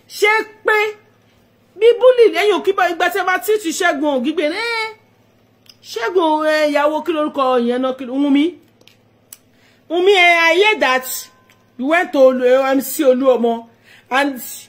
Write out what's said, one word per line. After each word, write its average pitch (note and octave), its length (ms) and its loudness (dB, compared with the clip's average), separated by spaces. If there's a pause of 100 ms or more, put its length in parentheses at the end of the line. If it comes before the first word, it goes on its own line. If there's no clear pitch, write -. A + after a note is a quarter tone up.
Ṣé - 180 -2 (380)
pé G#4+ 120 2 (1000)
bí A4 80 4 (120)
bully B4 260 6 (100)
lẹ́yìn G4 240 2
òkè F#4 160 -2
bá G4 160 0
ìgbà F4 220 -2
tí G4 60 -4
ẹ F4+ 40 -4
bá F#4 160 0
tí G4+ 220 -2
ti E4 80 -8
Ṣẹ́gun D4+ 480 -2
Ògígbè D4+ 320 -2
ní, F4 60 -6
eh, A4+ 340 -6 (960)
Ṣẹ́gun, F4 640 -2
eh, D#4 240 0
ìyàwó D4 340 0
kí F4 80 -4
lorúkọ D4+ 300 -4 (240)
yẹn B3 140 -2
náà, C4 160 -2
kí C4+ 80 -14
ló, A#3+ 80 -10
Wunmi? C#4+ 320 2 (1400)
Wunmi, F4+ 220 2
eh, F4 300 4
I E4 140 2
hear G#4 240 2
that C4 260 0 (720)
you B3+ 100 -6
went F4 240 0
to C#4+ 80 0
Olu-, C4 440 4 (120)
M C#4 60 0
C - 220 -6
Oluomo, A#3+ 640 2 (420)
and C4+ 320 -4 (280)